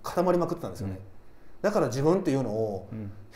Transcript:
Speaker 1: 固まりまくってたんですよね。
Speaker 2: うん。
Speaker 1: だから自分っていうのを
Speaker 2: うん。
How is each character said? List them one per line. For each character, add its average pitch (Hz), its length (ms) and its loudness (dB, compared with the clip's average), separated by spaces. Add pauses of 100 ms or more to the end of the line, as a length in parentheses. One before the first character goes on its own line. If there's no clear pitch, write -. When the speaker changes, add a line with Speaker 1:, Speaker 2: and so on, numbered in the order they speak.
Speaker 1:
固 - 220 0
ま 180 80 6
り 180 60 4
ま 170 100 2
く 175 60 -2
っ - 20 -2
て - 60 -10
た 110 60 -6
ん 92 40 -8
で - 60 -10
す - 20 -10
よ 101 80 -2
ね。 95 60 -4
Speaker 2:
う - 20 -8
ん。 95 40 -12 (600)
Speaker 1:
だ 202 80 4
か 208 80 2
ら 156 80 4
自 127 160 0
分 165 160 6
っ 190 60 0
て 143 80 2
い - 20 4
う 135 80 4
の 113 80 0
を 107 400 -2
Speaker 2:
う - 60 -8
ん。 107 160 -8 (220)